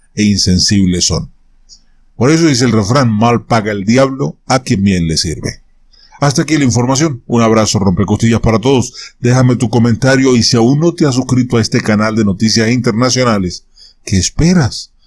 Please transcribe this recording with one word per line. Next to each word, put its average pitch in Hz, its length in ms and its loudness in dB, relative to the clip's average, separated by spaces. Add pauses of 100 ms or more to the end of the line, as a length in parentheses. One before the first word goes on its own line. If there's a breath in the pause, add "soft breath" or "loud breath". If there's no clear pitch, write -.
(140)
e 104 80 -6
insensibles 92 840 0
son. 78 260 -4 (840 soft breath)
Por 123 140 2
eso 165 160 2
dice 131 180 2
el 120 80 2
refrán: 113 400 0
"Mal 113 320 0
paga 107 260 -2
el 101 140 -6
diablo 135 600 0
a 131 140 0
quien 113 220 -2
bien 95 240 0
le 80 120 -4
sirve". - 420 -8 (600 loud breath)
Hasta 143 200 0
aquí 151 140 -2
la 147 60 0
información. 131 640 0
Un 117 160 0
abrazo 110 380 2
rompecostillas 104 580 0
para 113 220 0
todos. 127 340 0 (240 loud breath)
Déjame 123 380 2
tu 131 120 -2
comentario 123 680 2
y 110 80 2
si - 120 0
aún 123 220 2
no 165 160 0
te 165 100 0
has 135 120 0
suscrito 127 400 0
a 113 40 2
este 113 200 -2
canal 107 340 0
de 110 100 0
noticias 110 460 0
internacionales, 120 960 -2 (400 loud breath)
¿qué 95 140 -2
esperas? 151 720 0 (140)